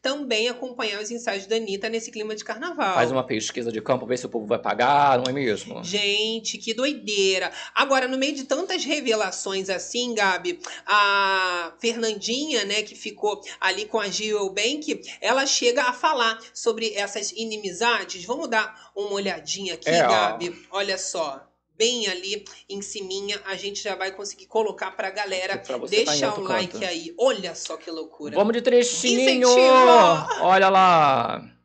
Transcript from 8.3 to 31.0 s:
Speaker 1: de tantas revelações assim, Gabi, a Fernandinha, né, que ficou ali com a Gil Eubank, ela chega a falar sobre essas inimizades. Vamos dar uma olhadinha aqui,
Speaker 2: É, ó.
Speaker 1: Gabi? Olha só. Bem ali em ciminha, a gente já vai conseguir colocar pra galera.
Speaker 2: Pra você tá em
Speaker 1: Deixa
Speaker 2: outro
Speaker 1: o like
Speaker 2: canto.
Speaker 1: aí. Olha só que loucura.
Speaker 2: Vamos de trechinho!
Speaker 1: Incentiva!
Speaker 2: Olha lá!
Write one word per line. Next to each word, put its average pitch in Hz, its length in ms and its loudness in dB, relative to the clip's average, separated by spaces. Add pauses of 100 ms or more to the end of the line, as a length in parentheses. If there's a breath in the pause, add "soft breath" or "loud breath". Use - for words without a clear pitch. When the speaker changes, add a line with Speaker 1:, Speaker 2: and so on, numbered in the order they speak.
Speaker 1:
de 269 80 -10
tantas 339 400 -4
revelações 214 880 -2
assim, 240 440 -4
Gabi, 180 460 0 (260 loud breath)
a 190 920 2
Fernandinha, 226 840 -2
né, 208 180 -2
que 214 120 -14
ficou 202 440 -6 (220 loud breath)
ali 190 240 -2
com 214 140 -4
a 202 100 -2
Gil 208 280 -4
Eubank, 214 640 -2 (200 loud breath)
ela 262 240 2
chega 254 380 2
a 247 100 0
falar 240 440 0 (160 loud breath)
sobre 220 420 -2
essas 202 360 -6
inimizades. 208 960 -4
Vamos 262 240 -6
dar - 460 -4
uma 202 180 -6
olhadinha 190 640 -6
aqui, - 140 -4
Speaker 2:
É, 160 160 4
ó. 120 40 4
Speaker 1:
Gabi? 110 600 0
Olha 196 260 -4
só. 151 480 -6 (320)
Bem 226 320 0
ali 196 340 -6 (240 loud breath)
em 196 140 -10
ciminha, 202 640 -8
a 196 100 -6
gente 202 260 -8
já 196 140 -6
vai 190 160 -6
conseguir - 360 -14
colocar 208 440 -2
pra 196 180 -6
galera. 190 480 -4
Speaker 2:
Pra 127 200 -8
você 180 260 2
tá - 100 0
em 147 60 0
Speaker 1:
Deixa - 80 2
Speaker 2:
outro - 160 -2
Speaker 1:
o 185 60 -6
like 185 240 -2
Speaker 2:
canto. - 120 -6
Speaker 1:
aí. 165 320 -6
Olha 202 380 0
só - 220 -10
que - 120 -14
loucura. 151 460 -10
Speaker 2:
Vamos 208 180 4
de 233 80 0
trechinho! 240 600 4
Speaker 1:
Incentiva! 247 1080 8 (140)
Speaker 2:
Olha 190 260 6
lá! 151 760 6 (240)